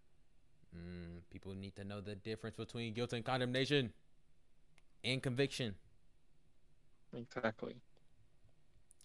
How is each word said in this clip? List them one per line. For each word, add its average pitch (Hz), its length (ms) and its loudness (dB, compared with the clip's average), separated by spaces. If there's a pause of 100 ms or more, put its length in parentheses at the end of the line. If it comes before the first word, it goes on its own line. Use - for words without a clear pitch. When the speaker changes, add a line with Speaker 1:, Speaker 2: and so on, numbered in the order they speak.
(760)
Speaker 1:
Mm, 87 440 -6 (100)
people 95 240 -8
need 98 220 -6
to 98 80 -6
know 101 160 -4
the 101 160 -4
difference 110 400 -4
between 117 380 -2
guilt 120 180 0
and 117 120 0
condemnation 127 680 4 (1120)
and 127 180 4
conviction. 127 520 2 (1400)
Speaker 2:
Exactly. 120 600 0 (1300)